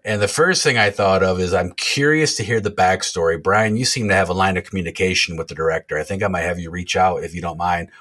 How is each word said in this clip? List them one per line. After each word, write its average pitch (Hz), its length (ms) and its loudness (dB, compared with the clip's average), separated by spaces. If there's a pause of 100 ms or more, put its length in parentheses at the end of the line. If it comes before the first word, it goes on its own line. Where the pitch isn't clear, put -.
And 104 180 -2
the 101 60 4
first 170 340 2
thing 131 160 2
I 104 120 4
thought 95 340 2
of 92 160 2
is, 90 120 -2
I'm 92 200 0
curious 151 640 0
to 117 80 -4
hear 113 160 0
the 101 100 -2
backstory. 95 720 0
Brian, 107 340 2
you 127 80 0
seem 123 240 -2
to 98 60 2
have 95 140 2
a 90 60 -2
line 95 220 0
of 90 80 -2
communication 90 720 -2
with 82 120 -6
the 80 80 -14
director. 80 420 -2
I 76 60 -4
think 98 180 -6
I 101 60 2
might 92 140 -2
have 90 180 -2
you 82 100 -10
reach 87 240 -6
out 90 300 2
if 82 100 -10
you 87 60 -8
don't 80 180 -6
mind, 87 300 -2 (120)